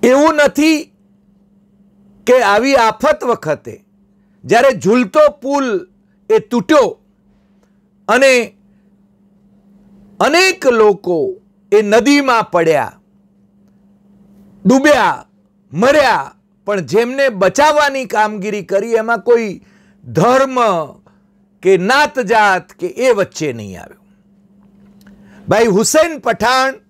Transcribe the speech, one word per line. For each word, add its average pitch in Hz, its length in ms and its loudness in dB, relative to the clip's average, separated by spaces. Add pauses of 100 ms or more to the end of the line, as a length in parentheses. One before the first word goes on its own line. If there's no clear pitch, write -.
એવું 285 320 4
નથી 294 420 0 (1500)
કે 247 160 4
આવી 220 320 0
આફત 247 480 0
વખતે 151 520 -6 (680)
જ્યારે 247 360 2
ઝૂલતો 240 460 0 (160)
પુલ 262 480 -4 (400)
એ 214 100 2
તૂટ્યો 214 480 0 (1200)
અને 262 260 2 (1900)
અનેક 359 460 0
લોકો 214 520 0 (540)
એ 208 120 4
નદીમાં 233 680 2
પડ્યા, 160 420 0 (1700)
ડૂબ્યા, 240 600 2 (460)
મર્યા, 226 640 0 (340)
પણ 196 180 -4
જેમને 240 460 -2
બચાવવાની 269 760 0
કામગીરી 214 580 -4
કરી 226 300 -4
એમાં 220 260 -2
કોઈ 233 300 0 (520)
ધર્મ 254 540 0 (1080)
કે 190 160 2
નાત 277 360 0 (100)
જાત 202 500 0
કે 175 120 -10
એ 240 260 -2
વચ્ચે 156 400 -4
નહીં 101 260 -12
આવ્યું. - 240 -20 (1400)
ભાઈ 220 280 2
હુસૈન 311 460 0
પઠાણ 262 520 -2 (160)